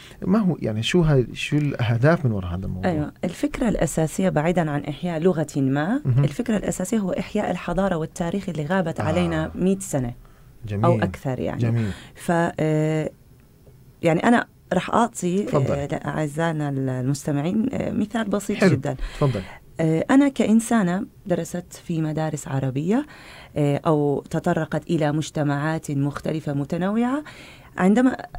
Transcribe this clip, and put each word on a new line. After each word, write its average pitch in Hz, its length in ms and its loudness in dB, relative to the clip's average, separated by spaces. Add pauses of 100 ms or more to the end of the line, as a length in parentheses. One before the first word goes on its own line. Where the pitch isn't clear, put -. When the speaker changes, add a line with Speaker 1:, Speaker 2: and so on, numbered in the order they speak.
(220)
Speaker 1:
ما 196 180 2
هو، 180 200 2
يعني 110 240 -2
شو 175 180 4
هاي، 143 320 4
شو - 240 -2
الأهداف 139 680 2
من 117 60 2
وراء 92 180 -2
هذا 92 160 -4
الموضوع؟ 95 260 -2
Speaker 2:
أيوة، 151 200 -2 (120)
الفكرة 240 460 -2
الأساسية 165 600 0
بعيدًا 160 420 2
عن 143 120 -2
إحياء 160 360 -4
لغة 165 360 2
ما، 147 500 0
Speaker 1:
مهم. 135 180 4
Speaker 2:
الفكرة 214 340 -2
الأساسية 185 400 -2
هو 190 140 0
إحياء 202 400 -2
الحضارة 180 440 -2
والتاريخ 170 540 -4
اللي 156 160 -4
غابت 170 340 -2
Speaker 1:
آه. - 40 -2
Speaker 2:
علينا 160 520 0
مئة 190 240 0
سنة 127 340 -2 (540)
Speaker 1:
جميل. 104 180 0
Speaker 2:
أو 175 100 6
أكثر 127 440 -2
يعني. - 220 -4
Speaker 1:
جميل. 113 280 0 (260)
Speaker 2:
ف، - 160 -4
آه، 156 760 0 (920)
يعني 165 220 2
أنا 233 240 4 (260)
رح - 160 0
أعطي، 202 540 0
Speaker 1:
تفضل. 139 300 2
Speaker 2:
آه، 143 120 -2
لأعزائنا 151 840 -2
المستمعين، 143 1040 -2
آه، - 180 -2
مثال 214 380 -2
بسيط 202 280 -2
Speaker 1:
حلو. 190 140 6
Speaker 2:
جدًا. 131 240 -2 (240)
Speaker 1:
تفضل. 120 220 2 (380)
Speaker 2:
آه، 160 320 2
أنا 277 160 6
كإنسانة 220 800 2 (200)
درست 175 480 -4
في 160 280 -4
مدارس 156 460 -4
عربية، 139 580 0 (520)
آه، 143 300 2
أو 147 420 2
تطرقت 160 600 -2
إلى 156 220 2
مجتمعات 151 800 -2
مختلفة 143 640 -2
متنوعة، 208 680 -2 (540)
عندما 220 400 6 (220)